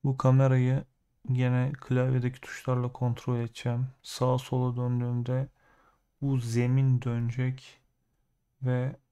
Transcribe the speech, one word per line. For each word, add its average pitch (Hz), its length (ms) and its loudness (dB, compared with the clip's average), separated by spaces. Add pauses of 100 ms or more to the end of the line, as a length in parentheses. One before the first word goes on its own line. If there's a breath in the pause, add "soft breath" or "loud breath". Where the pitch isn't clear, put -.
Bu 135 140 0
kamerayı 131 640 4 (480)
gene 127 400 2 (100)
klavyedeki 127 600 0
tuşlarla 123 520 -4
kontrol 123 440 -2
edeceğim. 120 500 -4 (160)
Sağa 127 340 0
sola 127 380 -2
döndüğümde 123 720 -2 (760 soft breath)
bu 139 180 0
zemin 123 640 2
dönecek 120 800 -4 (800)
ve 127 340 -2 (160)